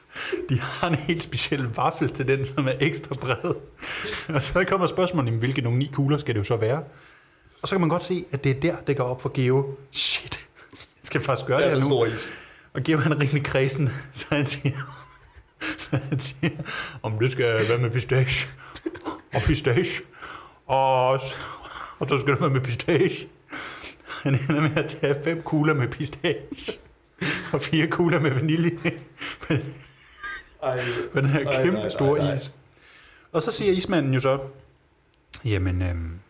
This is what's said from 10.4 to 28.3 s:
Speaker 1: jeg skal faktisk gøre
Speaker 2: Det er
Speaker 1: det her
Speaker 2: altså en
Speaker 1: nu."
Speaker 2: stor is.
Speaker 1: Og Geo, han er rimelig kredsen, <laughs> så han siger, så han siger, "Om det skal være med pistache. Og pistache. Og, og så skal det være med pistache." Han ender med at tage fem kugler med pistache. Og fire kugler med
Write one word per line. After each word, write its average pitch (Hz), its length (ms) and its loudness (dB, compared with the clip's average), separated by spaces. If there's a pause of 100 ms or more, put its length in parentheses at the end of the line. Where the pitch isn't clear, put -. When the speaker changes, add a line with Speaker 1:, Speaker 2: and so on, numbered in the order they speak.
Speaker 1:
jeg - 60 -20 (240)
skal - 200 -2
faktisk - 260 -2
gøre 127 100 2
Speaker 2:
Det 147 80 4
er - 40 4
Speaker 1:
det 151 80 4
her 135 80 4
Speaker 2:
altså 143 100 4
en 123 40 4
Speaker 1:
nu." 117 100 4
Speaker 2:
stor 110 60 -4
is. - 160 -6 (420)
Speaker 1:
Og 139 100 -2
Geo, 160 140 4
han 151 140 4
er 147 80 0
rimelig 143 240 2
kredsen, 135 460 2 (120)
<laughs> - 100 -16
så - 180 -4
han 147 160 2
siger, - 580 -4 (720)
så - 200 -4 (120)
han 139 100 0
siger, - 300 -2 (540)
"Om 110 160 -2
det 123 120 4
skal 113 380 2
være 120 80 4
med 120 120 2
pistache. 127 600 2 (840)
Og - 80 2
pistache. 156 640 2 (600)
Og, 131 440 4 (880)
og 131 100 -2
så 143 100 4
skal 139 140 2
det 127 80 2
være 170 80 2
med 131 120 2
pistache." 131 640 0 (960)
Han 180 120 2
ender 143 260 2
med 156 220 2
at 151 60 -4
tage 139 340 0
fem 165 180 -2
kugler 156 320 2
med 127 140 2
pistache. - 920 -4 (760)
Og 147 80 0
fire 160 260 2
kugler 170 320 2
med 147 120 2